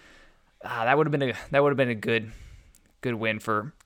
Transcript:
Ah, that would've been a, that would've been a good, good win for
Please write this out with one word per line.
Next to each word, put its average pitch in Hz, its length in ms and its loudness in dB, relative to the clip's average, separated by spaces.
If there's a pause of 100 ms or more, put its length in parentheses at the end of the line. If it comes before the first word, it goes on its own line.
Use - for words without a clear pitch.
(640)
Ah, 117 200 -4
that 135 120 4
would've 151 140 2
been 147 100 0
a, 127 120 0 (180)
that 139 100 4
would've 143 160 4
been 131 120 2
a 117 60 -2
good, 110 360 -2 (680)
good 123 140 -4
win 110 240 -2
for 110 340 -2 (120)